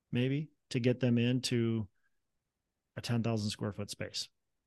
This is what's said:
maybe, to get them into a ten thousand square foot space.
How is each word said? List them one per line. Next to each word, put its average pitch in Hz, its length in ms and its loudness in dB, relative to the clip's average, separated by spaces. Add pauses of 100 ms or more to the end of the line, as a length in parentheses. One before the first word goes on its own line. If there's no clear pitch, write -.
(120)
maybe, 135 360 0 (220)
to 135 80 0
get 123 220 2
them 120 180 4
into 117 680 2 (1120)
a 120 40 -8
ten 120 220 -2
thousand 107 280 0
square 107 220 -6
foot 101 180 -10
space. - 380 -8 (380)